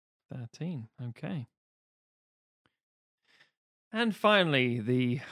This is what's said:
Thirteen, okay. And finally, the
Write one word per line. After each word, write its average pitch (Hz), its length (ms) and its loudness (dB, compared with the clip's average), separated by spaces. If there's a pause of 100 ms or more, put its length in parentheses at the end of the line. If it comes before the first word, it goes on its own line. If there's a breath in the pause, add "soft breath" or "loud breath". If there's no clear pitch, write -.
(340)
Thirteen, 123 540 -10 (220)
okay. 127 380 -10 (2500 soft breath)
And 220 240 0
finally, 147 640 4
the 123 400 0 (120 loud breath)